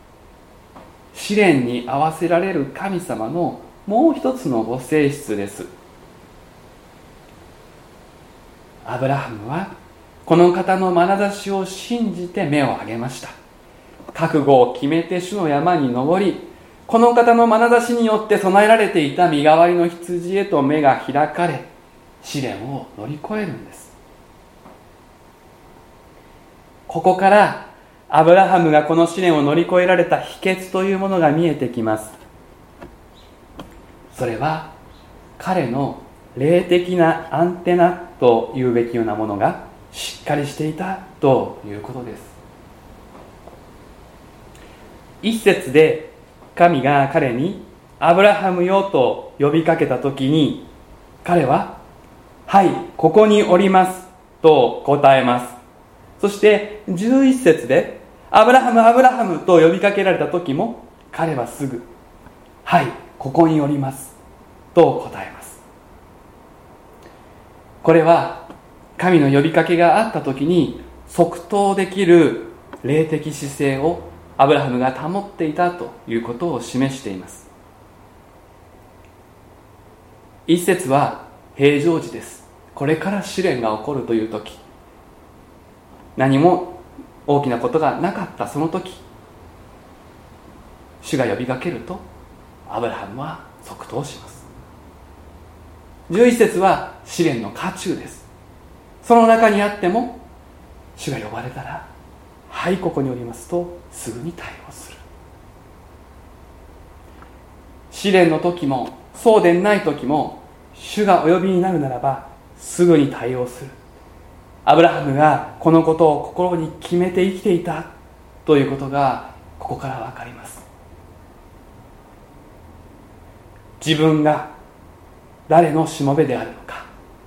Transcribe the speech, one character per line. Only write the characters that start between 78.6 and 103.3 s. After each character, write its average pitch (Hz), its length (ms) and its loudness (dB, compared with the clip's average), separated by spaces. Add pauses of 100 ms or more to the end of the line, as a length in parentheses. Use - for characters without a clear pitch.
一 175 160 2
節 175 240 0
は 131 360 -2 (320)
平 143 280 2
常 165 160 0
時 120 100 -10
で 131 120 -12
す。 - 260 -20 (260)
こ 143 120 -8
れ 156 100 0
か 185 160 -6
ら 202 100 -4
試 - 220 -6
練 147 160 -2
が 110 180 -4
起 - 60 -14
こ 147 120 -8
る 123 80 -6
と 117 100 -4
い 110 120 0
う 110 40 -10
時、 107 280 -12 (1600)
何 135 220 2
も 170 420 2 (480)
大 143 140 2
き 131 80 -4
な 117 80 -2
こ 123 100 -4
と 160 120 -2
が 143 200 -2
な 185 140 -4
か 202 100 -10
っ 165 40 -10 (100)
た - 100 -8
そ 147 120 -8
の 160 100 -2
時、 180 240 -8 (2000)
主 - 160 -6
が 127 80 0
呼 101 100 -2
び 123 100 -6
か 127 120 -4
け 170 120 -8
る 120 120 -10
と、 - 180 -14 (720)
ア 110 100 -8
ブ 120 80 -4
ラ 190 60 -8
ハ 98 140 -12
ム 110 120 -14
は 156 220 -12 (200)
即 - 260 -20
答 127 180 -8
し - 140 -16
ま - 100 -20
す。 - 160 -20 (1700)
十 220 140 4
一 233 120 4
節 196 220 2
は 185 340 0 (100)
試 - 220 -4
練 123 160 -2
の 104 100 -10
渦 - 220 -8
中 - 240 -8
で - 100 -16
す。 - 180 -20 (800)
そ 233 120 4
の 226 120 6
中 226 220 6
に 202 120 2
あ 202 60 0
っ 202 120 -8
て 180 100 -2
も、 247 280 -4 (800)
主 - 160 -10
が 120 60 -8
呼 107 120 -12
ば 113 120 -10
れ 127 80 -12
た 127 120 -14
ら、 - 240 -14 (640)
「は - 220 -6
い、 196 60 0
こ 180 120 -6
こ 143 120 -4
に 135 80 -4
お 123 60 -6
り 120 100 -12
ま 117 80 -14